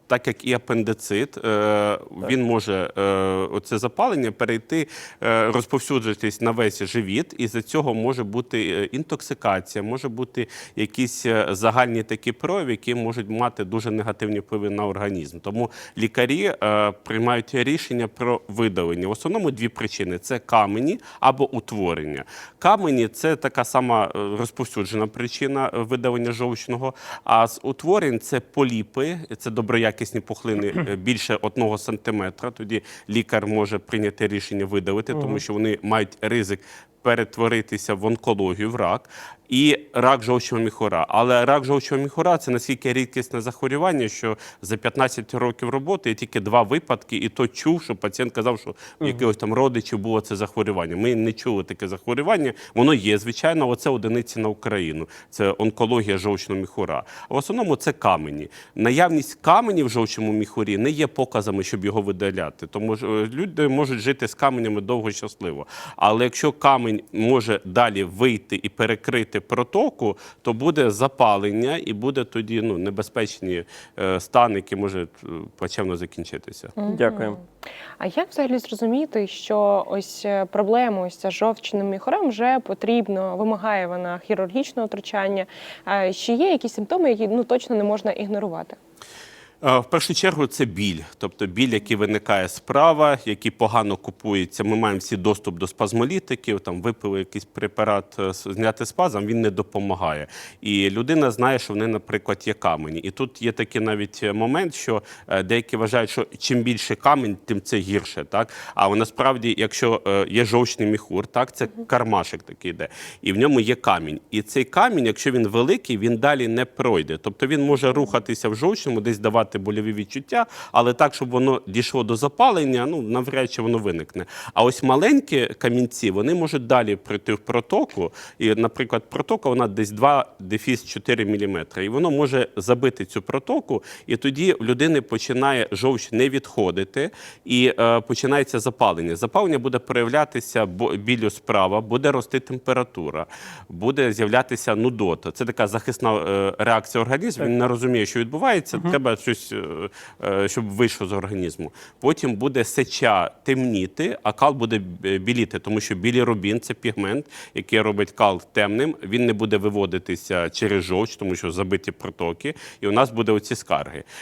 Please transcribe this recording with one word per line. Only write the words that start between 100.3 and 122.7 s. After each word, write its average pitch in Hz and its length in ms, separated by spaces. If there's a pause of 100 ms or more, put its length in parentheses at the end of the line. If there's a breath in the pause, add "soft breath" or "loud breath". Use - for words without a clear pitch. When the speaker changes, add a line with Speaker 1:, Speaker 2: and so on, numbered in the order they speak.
Speaker 1:
І 101 300
людина 127 400
знає, 123 280
що - 140
в 101 40
неї, 110 140
наприклад, 104 560
є 107 60
камені. 80 460
І 95 120
тут - 320
є 113 100
такий 113 300
навіть, 104 400
е, 104 100
момент, 135 420
що, 110 280 (260 loud breath)
е, 95 140
деякі 117 340
вважають, 113 340
що - 160 (120)
чим 123 240
більше 117 320
камінь, 127 500
тим 101 180
це - 160
гірше, 95 460
так? 107 280 (220 loud breath)
А 98 140
насправді, 117 720
якщо, 113 480
е, 98 220
є 117 160
жовчний 113 440
міхур, 98 380
так, 127 260
це 117 240
Speaker 3:
Мгм. 226 100
Speaker 1:
кармашек 107 560
такий - 280
йде, 82 180 (340 loud breath)
і 95 100
в 95 40
ньому 131 240
є 113 140
камінь. 82 460 (100)
І 107 120
цей 131 220
камінь, 160 420
якщо 110 240
він 120 180
великий, 120 500
він 117 180
далі 131 320
не 117 160
пройде. 82 580
Тобто 110 240
він 143 160
може 139 300
рухатися 120 560
в 107 60
жовчному, 135 460
десь 107 180
давати 110 280 (120)
больові 104 340
відчуття, 135 540 (260 loud breath)
але 120 220
так, 139 200
щоб 127 160
воно 127 360
дійшло 117 360
до 113 140
запалення, 139 720